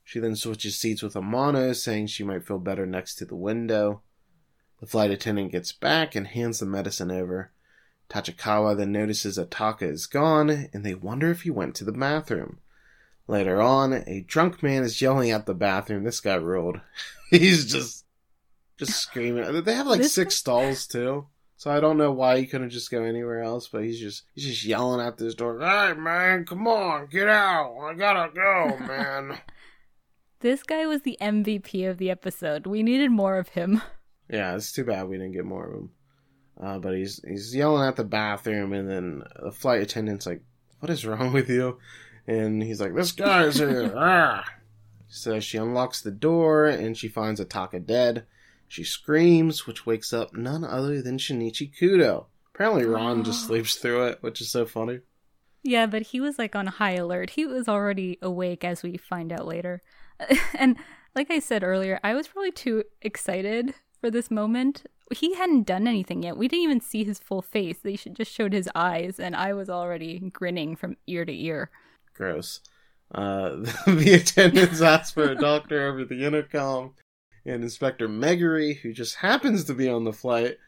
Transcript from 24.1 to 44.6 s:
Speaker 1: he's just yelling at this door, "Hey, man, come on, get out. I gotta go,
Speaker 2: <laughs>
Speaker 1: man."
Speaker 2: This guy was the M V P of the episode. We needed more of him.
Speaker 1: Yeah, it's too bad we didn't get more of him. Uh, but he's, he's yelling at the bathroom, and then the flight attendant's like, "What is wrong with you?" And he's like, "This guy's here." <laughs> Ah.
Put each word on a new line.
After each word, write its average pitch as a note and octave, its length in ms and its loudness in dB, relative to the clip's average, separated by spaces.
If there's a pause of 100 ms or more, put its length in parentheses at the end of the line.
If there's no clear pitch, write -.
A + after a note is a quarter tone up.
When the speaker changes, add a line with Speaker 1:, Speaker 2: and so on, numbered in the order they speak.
Speaker 1:
he's C#3+ 120 -8
just G#2 180 -6
yelling A#2+ 420 0
at A#2 120 -6
this A2+ 180 -6
door, A#2 240 -4
"Hey, F#3+ 320 2
man, F3 540 2
come F#3+ 200 -4
on, F3+ 400 2
get F#3+ 220 0
out. F3+ 540 4
I D#3 120 -6
gotta F3+ 400 2
go, F#3 440 2
Speaker 2:
<laughs> - 80 -8
Speaker 1:
man." C#3 520 -4 (1040)
Speaker 2:
This B3+ 220 0
guy D#4+ 240 -2
was D4+ 160 0
the - 180 -4
M G#3+ 240 0
V G#3+ 140 -2
P F#3 260 -6
of F#3 140 -4
the F#3 120 -2
episode. F3 560 -6
We G#3 160 -2
needed B3+ 280 4
more G3 260 4
of F#3 140 -2
him. F#3+ 320 0 (480)
Speaker 1:
Yeah, F#2 260 -2
it's G#2+ 160 -8
too C3+ 120 -4
bad F#2+ 240 -2
we F#2+ 100 -6
didn't F#2 160 -8
get F2+ 100 -4
more F#2 220 -8
of - 80 -10
him. G2+ 160 -12 (680)
Uh, G2 180 -8
but F#2 160 -4
he's, G2 340 -6
he's G2+ 260 -8
yelling C#3+ 320 4
at C3 100 -2
the A#2+ 80 -2
bathroom, G#2 680 -4
and G2 160 -4
then F2+ 340 -6 (200)
the - 100 -8
flight A#2+ 300 0
attendant's G#2 440 -4
like, E2+ 160 -8 (380)
"What D3+ 100 -4
is D#3+ 160 -4
wrong B2 280 -2
with C3+ 160 2
you?" B2+ 280 0 (480)
And A2 360 0
he's A2 180 -4
like, F#2+ 140 -2
"This F3 180 0
guy's F3 460 4
here." B2+ 360 2
<laughs> - 20 -6
Ah. D#3 480 4 (640)